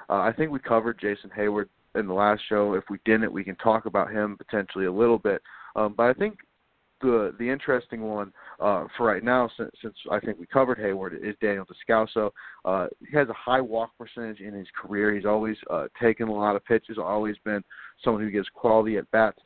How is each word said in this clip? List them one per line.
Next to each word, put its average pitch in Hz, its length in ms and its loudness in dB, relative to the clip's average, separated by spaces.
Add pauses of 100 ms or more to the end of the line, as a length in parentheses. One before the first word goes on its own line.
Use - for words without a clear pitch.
Uh, 98 120 2
I 107 120 2
think 156 180 -2
we 139 80 -4
covered 113 400 0
Jason 104 380 -4
Heyward 104 320 0 (260)
in 107 120 -2
the 92 80 -4
last 104 340 2
show. 104 260 2
If 95 140 -2
we 101 160 -8
didn't, 110 260 2
we 98 140 -6
can 95 120 -10
talk 110 280 2
about 98 260 0
him 104 280 -2
potentially 95 480 -4
a 90 60 0
little 117 260 4
bit. 98 240 -2 (340)
Um, 107 180 0
but 117 100 2
I 123 100 4
think 214 240 -4 (640)
the, 113 360 2
the 117 120 -4
interesting 127 500 -2
one, 107 320 -6 (260)
uh, - 260 2 (120)
for 120 100 2
right 101 160 2
now, 123 360 2
since, - 120 -8 (120)
since 110 120 -12 (160)
I 107 100 0
think 107 180 -6
we 87 80 -16
covered 127 320 2
Heyward, 95 440 -4
is 104 200 -6
Daniel 101 240 -2
Descalso. 110 640 0 (340)
Uh, 92 220 0 (200)
he - 80 -8
has 143 140 4
a 110 60 -8
high 127 260 0
walk 113 380 -4
percentage 113 420 -12
in 101 140 -12
his 95 140 -12 (120)
career. 104 340 2
He's 101 120 -4
always, 110 300 2 (120)
uh, 78 200 -2 (120)
taken 113 280 2
a 107 40 -2
lot 104 240 2
of 101 80 -6
pitches, 113 320 0
always 104 480 -2
been 104 180 -4 (400)
someone 110 200 2
who 107 80 -2
gives 98 240 -2
quality 110 420 4
at - 140 -4
bats. 110 360 2